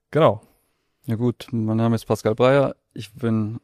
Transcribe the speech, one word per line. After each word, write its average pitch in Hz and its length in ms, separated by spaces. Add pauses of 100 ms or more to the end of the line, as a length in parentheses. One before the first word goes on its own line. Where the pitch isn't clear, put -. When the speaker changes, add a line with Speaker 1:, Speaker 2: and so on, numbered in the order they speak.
(100)
Speaker 1:
genau. 135 300 (640)
Speaker 2:
Ja 117 100
gut, 117 380
mein 110 240
Name 113 180
ist 110 100
Pascal 110 300
Breyer. 131 400 (200)
Ich - 200
bin 110 480